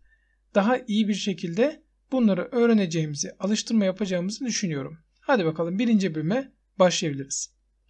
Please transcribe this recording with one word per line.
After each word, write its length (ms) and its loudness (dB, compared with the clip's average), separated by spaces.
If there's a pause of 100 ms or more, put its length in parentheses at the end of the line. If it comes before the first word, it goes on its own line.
(560)
daha 220 4 (100)
iyi 200 2
bir 60 0
şekilde 720 -2 (280)
bunları 400 2
öğreneceğimizi, 880 0
alıştırma 460 0
yapacağımızı 600 -2
düşünüyorum. 540 -4 (220)
Hadi 240 2
bakalım 340 -2
birinci 360 2
bölüme 360 -2 (280)
başlayabiliriz. 720 0 (360)